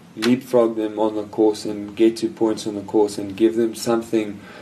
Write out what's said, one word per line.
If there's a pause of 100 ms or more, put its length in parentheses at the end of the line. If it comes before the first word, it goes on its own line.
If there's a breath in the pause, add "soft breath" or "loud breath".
(160)
leapfrog
them
on
the
course
and
get
to
points
on
the
course
and
give
them
something (220 loud breath)